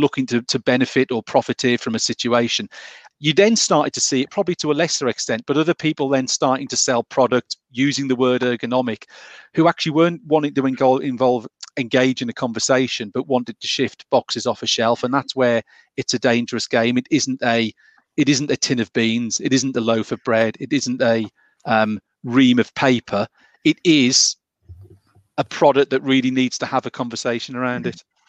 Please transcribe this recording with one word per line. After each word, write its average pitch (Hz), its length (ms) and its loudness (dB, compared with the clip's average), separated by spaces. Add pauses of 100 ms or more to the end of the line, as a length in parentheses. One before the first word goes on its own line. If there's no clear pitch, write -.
looking 135 220 -2
to, 120 160 0
to - 160 -4
benefit 131 540 0
or 113 100 -2
profiteer 123 560 0
from 113 160 -6
a 113 60 -4 (100)
situation." 120 580 -2 (520)
You 151 120 0
then 202 220 6
started 151 400 2
to - 60 -6
see 135 220 0
it - 100 -6
probably 185 240 -2
to 151 160 -2
a 147 100 0
lesser 151 240 -2
extent, 113 400 -4
but 143 100 -2
other 160 180 2
people 156 340 -2
then 131 180 0
starting 135 420 -2
to 120 80 -6
sell 120 280 0
product 123 520 0 (140)
using 135 380 -2
the 127 80 0
word 127 260 0
ergonomic, 123 600 -2 (500)
who 165 140 4
actually 165 240 -2
weren't 170 340 2
wanting 147 280 0
to 135 80 0
engol-, 131 420 2
involve, 123 420 0 (300)
engage 131 440 0
in 120 80 -4
a 113 40 -6 (120)
conversation, 120 720 -2
but 135 140 -6
wanted 123 320 -4
to - 80 -8
shift - 420 -4
boxes 139 340 0
off 117 200 -4
a - 20 -6
shelf. 117 380 0
And 127 100 -2
that's 131 220 -4
where 120 260 2 (340)
it's - 180 -4
a 123 40 -2
dangerous 120 480 0
game. 120 320 0
It 123 140 -2
isn't 135 320 -2
a, 117 280 0 (440)
it 135 120 2
isn't 139 220 0
a 127 60 0
tin 123 240 -2
of 107 120 -4
beans. 113 460 -2
It - 140 -2
isn't 131 240 0
a 120 40 0
loaf 113 300 0
of 117 140 -6
bread. 113 340 0
It 127 140 -8
isn't 127 280 -4
a, 113 240 2 (400)
um, 110 360 0 (240)
ream 123 340 4
of - 160 -2
paper. 113 540 0 (360)
It 151 200 2
is 143 500 4 (1040)
a 139 60 -2
product 139 460 4
that 131 120 0
really 131 300 2
needs 131 260 -2
to 120 80 -4
have 131 200 -2
a 117 40 -8
conversation 120 640 -6
around 123 320 -4
it. - 160 -8 (260)